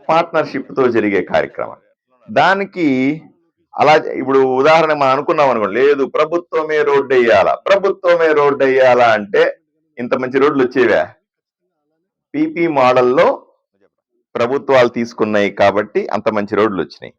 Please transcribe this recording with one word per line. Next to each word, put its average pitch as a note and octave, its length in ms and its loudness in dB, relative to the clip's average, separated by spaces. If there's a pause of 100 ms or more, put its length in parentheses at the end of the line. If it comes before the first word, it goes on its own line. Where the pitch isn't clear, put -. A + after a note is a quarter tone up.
పార్ట్నర్‌షిప్‌తో C#3 800 -2
జరిగే G#2 340 0
కార్యక్రమం. C#2 520 -6 (540)
దానికి D#3 920 -2 (560)
అలా C#3+ 160 4
ఇప్పుడు C3+ 440 -2
ఉదాహరణ D3 540 2
మనం C#3 180 0
అనుకున్నాం D#3+ 400 0
అనుకోండి, G#2 240 -2
"లేదు C3+ 320 0
ప్రభుత్వమే D#3 760 -4
రోడ్డు C#3 320 0
వేయాలా, G#2 400 2
ప్రభుత్వమే F3+ 800 0
రోడ్డు C#3+ 320 0
వేయాలా" B2+ 480 4
అంటే G#2 460 0 (400)
ఇంత A#2+ 160 -8
మంచి B2+ 240 -4
రోడ్లు C#3 260 2
వచ్చేవా? A2+ 440 0 (1300)
పీపీ D#3+ 320 -2
మోడల్లో C3 800 0 (880)
ప్రభుత్వాలు B2 540 0
తీసుకున్నాయి G#2+ 640 -4
కాబట్టి G#2 580 -2
అంత G#2 200 -6
మంచి G#2 280 -4
రోడ్లు G2 260 0
వచ్చినాయి. B1 360 -16